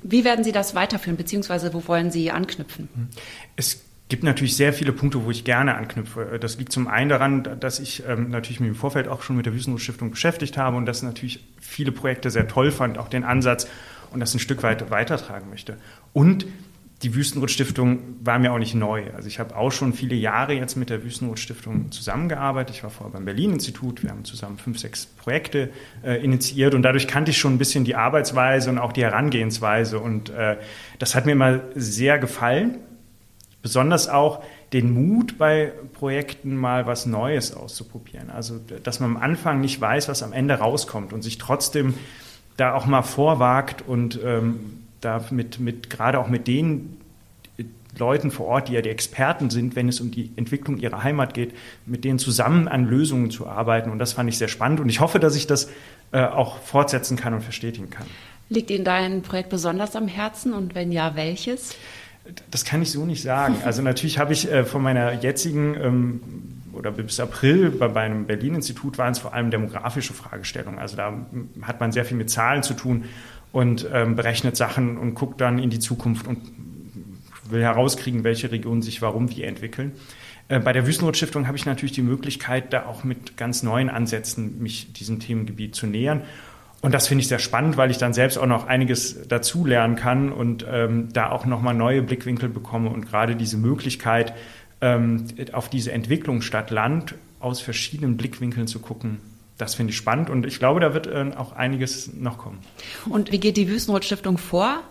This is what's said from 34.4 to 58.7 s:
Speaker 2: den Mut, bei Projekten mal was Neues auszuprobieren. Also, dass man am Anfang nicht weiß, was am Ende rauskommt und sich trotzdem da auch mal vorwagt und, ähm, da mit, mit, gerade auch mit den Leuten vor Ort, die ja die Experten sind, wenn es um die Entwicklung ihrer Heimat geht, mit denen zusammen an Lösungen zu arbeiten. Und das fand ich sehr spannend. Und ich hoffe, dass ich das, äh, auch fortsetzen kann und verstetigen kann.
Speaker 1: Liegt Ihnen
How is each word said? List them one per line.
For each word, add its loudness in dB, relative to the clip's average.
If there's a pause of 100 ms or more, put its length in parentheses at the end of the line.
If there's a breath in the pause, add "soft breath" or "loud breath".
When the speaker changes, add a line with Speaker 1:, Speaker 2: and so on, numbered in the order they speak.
Speaker 2:
den 4
Mut, 2
bei 4 (220)
Projekten -4
mal 0
was -2
Neues 0
auszuprobieren. -14
Also, -10 (240)
dass -4
man 2
am -6
Anfang 2
nicht -2
weiß, 2
was -4
am -8
Ende 2
rauskommt 0
und -6
sich -6
trotzdem 0 (600 loud breath)
da 2
auch 0
mal 6
vorwagt 4
und, 0
ähm, 0 (200)
da -2
mit, -2
mit, -4
gerade 2
auch 0
mit 0
den 0 (1000)
Leuten 2
vor -6
Ort, 0
die -2
ja 4
die -2
Experten 0
sind, 0
wenn 2
es 0
um -4
die -6
Entwicklung -2
ihrer -4
Heimat 0
geht, -4 (320 loud breath)
mit -4
denen 2
zusammen 4
an 4
Lösungen 4
zu -8
arbeiten. 2
Und -4
das -2
fand 0
ich -2
sehr 0
spannend. 2
Und 2
ich 2
hoffe, 4
dass 6
ich 0
das, 2 (440 loud breath)
äh, 4
auch 0
fortsetzen 2
kann -2
und -2
verstetigen -8
kann. -14 (440 loud breath)
Speaker 1:
Liegt -2
Ihnen -2